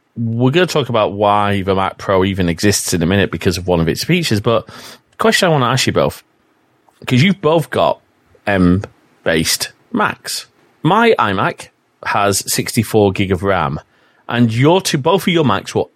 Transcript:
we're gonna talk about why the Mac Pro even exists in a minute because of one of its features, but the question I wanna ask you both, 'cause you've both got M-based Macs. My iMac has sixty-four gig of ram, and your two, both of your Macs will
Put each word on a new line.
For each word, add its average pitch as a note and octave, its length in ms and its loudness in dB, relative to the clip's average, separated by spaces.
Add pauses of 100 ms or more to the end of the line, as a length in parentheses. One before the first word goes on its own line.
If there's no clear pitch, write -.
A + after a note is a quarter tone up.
(180)
we're A#2 340 0
gonna F3 140 2
talk D3+ 240 -4
about G#2+ 240 0
why G2+ 480 0
the F#2+ 140 0
Mac F#2+ 220 -2
Pro F#2+ 280 0
even F#2+ 240 -2
exists G2 440 -2
in F2 80 -2
a E2+ 40 0
minute F#2 260 2
because E2+ 260 -4
of F2+ 100 -8
one F2+ 120 2
of E2 80 0
its - 160 -4
features, D#3 380 0
but A#2 260 0
the - 500 -20
question A3 300 0
I E3+ 60 2
wanna C3 140 2
ask B2+ 200 0
you G2+ 60 -2
both, C#2+ 300 0 (840)
'cause B2+ 160 2
you've F#3+ 160 2
both D3+ 300 0
got - 320 0 (440)
M-based F2+ 1300 -2 (220)
Macs. - 540 -6 (360)
My A3 340 4
iMac G#2+ 520 -2 (360)
has G2+ 460 0
sixty-four G#2+ 600 0
gig F#2+ 200 -2
of F2+ 120 -2
ram, E2 360 -2 (500)
and A#2 240 0
your D3 280 4
two, F3 160 -2
both D#3+ 260 0
of - 100 -2
your D#3+ 120 2
Macs G2+ 300 -2
will - 200 -2